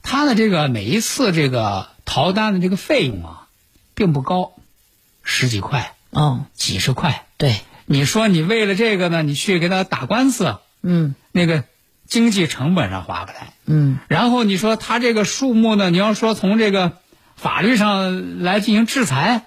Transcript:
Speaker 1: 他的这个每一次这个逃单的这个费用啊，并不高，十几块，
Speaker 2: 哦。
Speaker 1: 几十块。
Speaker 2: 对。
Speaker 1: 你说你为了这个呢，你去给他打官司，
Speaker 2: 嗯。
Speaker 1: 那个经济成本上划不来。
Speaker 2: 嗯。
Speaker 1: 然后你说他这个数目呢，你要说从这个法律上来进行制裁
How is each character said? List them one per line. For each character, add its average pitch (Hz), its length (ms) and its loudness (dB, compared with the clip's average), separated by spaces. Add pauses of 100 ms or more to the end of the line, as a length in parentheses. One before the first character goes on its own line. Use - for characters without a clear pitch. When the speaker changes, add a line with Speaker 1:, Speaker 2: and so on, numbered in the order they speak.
Speaker 1:
他 285 240 0
的 254 80 2
这 220 140 4
个 156 200 2
每 110 160 -2
一 170 160 0
次 220 320 0
这 156 160 2
个 107 400 -2 (160)
逃 160 280 0
单 214 200 0
的 185 80 0
这 180 80 0
个 190 80 0
费 240 300 0
用 90 180 -6
啊， - 220 -20 (480)
并 185 180 2
不 139 80 0
高， 180 320 -4 (720)
十 - 260 -2
几 107 120 -2
块， 110 340 -6 (160)
Speaker 2:
哦。 147 340 0 (100)
Speaker 1:
几 - 240 -6
十 131 140 0
块。 - 340 -4 (100)
Speaker 2:
对。 127 200 0 (300)
Speaker 1:
你 143 200 2
说 220 220 2
你 170 120 4
为 214 240 0
了 196 100 0
这 214 220 2
个 180 140 0
呢， 165 120 0
你 147 120 -2
去 180 240 0
给 170 100 0
他 190 160 0
打 - 220 -6
官 254 240 2
司， 147 260 -2 (260)
Speaker 2:
嗯。 165 320 0 (180)
Speaker 1:
那 175 140 2
个 160 180 0 (420)
经 233 240 2
济 190 160 0
成 147 280 -2
本 120 160 0
上 90 140 -8
划 92 200 -8
不 - 80 -18
来。 - 200 -20 (140)
Speaker 2:
嗯。 143 320 2 (100)
Speaker 1:
然 208 220 2
后 247 120 2
你 196 140 2
说 214 200 0
他 226 220 -4
这 240 160 0
个 214 100 2
数 254 300 -2
目 220 220 4
呢， 190 140 2
你 175 80 4
要 214 160 2
说 220 200 0
从 208 240 0
这 214 120 2
个 185 280 0 (380)
法 - 240 -4
律 233 160 2
上 185 680 -2
来 190 180 0
进 208 140 2
行 226 120 4
制 254 200 -2
裁 185 400 0